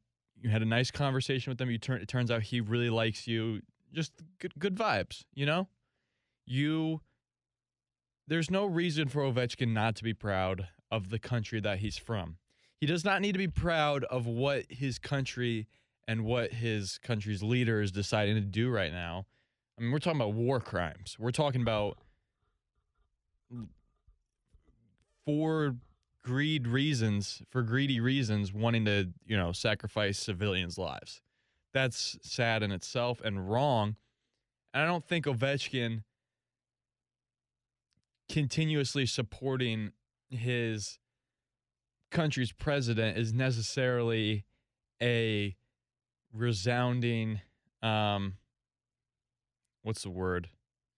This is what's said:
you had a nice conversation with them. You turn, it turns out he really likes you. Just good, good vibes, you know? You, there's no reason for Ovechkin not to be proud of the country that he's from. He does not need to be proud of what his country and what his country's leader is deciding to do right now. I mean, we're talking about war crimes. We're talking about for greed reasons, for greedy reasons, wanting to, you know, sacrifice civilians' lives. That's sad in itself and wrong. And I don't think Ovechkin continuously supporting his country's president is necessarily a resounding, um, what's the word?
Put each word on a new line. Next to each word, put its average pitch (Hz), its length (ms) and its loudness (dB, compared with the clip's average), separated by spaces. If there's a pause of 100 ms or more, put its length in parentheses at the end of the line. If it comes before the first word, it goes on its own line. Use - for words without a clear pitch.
(340)
you 120 160 -4
had 110 120 4
a 110 40 2
nice 117 240 2
conversation 135 600 -2
with 120 80 -6
them. 127 120 -2
You 117 80 -2
turn, 120 220 -4
it 101 80 -10
turns 123 220 0
out 117 120 2
he 120 180 -2
really 120 300 0
likes 113 360 0
you. 113 340 -2 (320)
Just 160 200 -4 (260)
good, - 200 -8
good 185 160 0
vibes, 185 500 0 (100)
you 139 120 -2
know? 175 220 0 (800)
You, 156 560 0 (1200)
there's 160 240 0
no 190 160 2
reason 160 420 0
for 143 140 0
Ovechkin 123 500 0
not 110 240 2
to - 60 -12
be 113 120 0
proud 95 540 0 (220)
of 101 200 -2
the 113 80 -4
country 113 420 -2
that 101 180 0
he's 104 200 -4
from. 87 400 -6 (420)
He 151 60 0
does 160 180 0
not 190 180 2
need 208 100 2
to 185 60 0
be 190 100 0
proud 151 560 2
of 123 220 -2
what 127 420 0
his 127 300 -4
country 123 680 -2 (400)
and 110 180 0
what 117 280 2
his 110 460 -2
country's 104 440 -2
leader 113 380 4
is 101 100 0
deciding 104 440 2
to 107 80 2
do 104 260 0
right 95 240 0
now. 87 320 -6 (520)
I 117 60 -6
mean, 117 80 0
we're 147 80 2
talking 151 220 0
about 104 140 0
war 120 260 2
crimes. 90 580 -4
We're 117 120 -2
talking 127 320 2
about 107 360 0 (3250)
for 151 500 2 (480)
greed 135 460 2
reasons, 117 800 2
for 127 140 0
greedy 127 360 2
reasons, 110 540 2
wanting 113 320 2
to, 101 240 4 (160)
you 107 120 0
know, 87 160 2
sacrifice 104 640 0
civilians' 92 600 -2
lives. - 440 -8 (500)
That's - 500 -2
sad 113 400 0
in 104 80 0
itself 120 540 -2
and 98 260 -2
wrong. 113 460 2 (760)
And 135 100 0
I 156 40 2
don't 170 180 0
think 170 200 0
Ovechkin 123 800 0 (2250)
continuously 147 800 0
supporting 120 840 -2 (360)
his 117 680 -2 (1120)
country's 139 420 0
president 117 640 0
is 113 140 0
necessarily 117 1120 0 (580)
a 110 540 2 (760)
resounding, 120 1080 0 (420)
um, 104 520 2 (1500)
what's 107 200 -4
the 98 80 -6
word? 90 380 -2 (500)